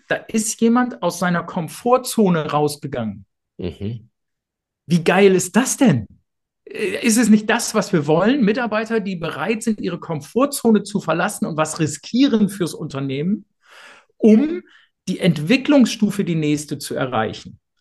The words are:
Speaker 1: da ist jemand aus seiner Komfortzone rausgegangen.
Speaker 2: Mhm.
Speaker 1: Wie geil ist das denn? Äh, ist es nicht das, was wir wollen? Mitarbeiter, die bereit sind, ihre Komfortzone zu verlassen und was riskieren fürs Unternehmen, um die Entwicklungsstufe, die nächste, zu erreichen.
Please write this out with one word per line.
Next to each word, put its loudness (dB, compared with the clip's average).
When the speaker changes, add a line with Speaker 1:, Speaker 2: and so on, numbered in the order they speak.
Speaker 1:
da -2
ist -4
jemand 2
aus -4
seiner 0
Komfortzone 0
rausgegangen. -4
Speaker 2:
Mhm. -8
Speaker 1:
Wie 0
geil 6
ist 0
das 0
denn? 2
Äh, -6
ist 2
es 2
nicht 6
das, -2
was -2
wir 0
wollen? 2
Mitarbeiter, -2
die -6
bereit -6
sind, -2
ihre -6
Komfortzone 0
zu -4
verlassen -2
und -6
was -2
riskieren 0
fürs -4
Unternehmen, -4
um 4
die -6
Entwicklungsstufe, 2
die -2
nächste, -2
zu -10
erreichen. -4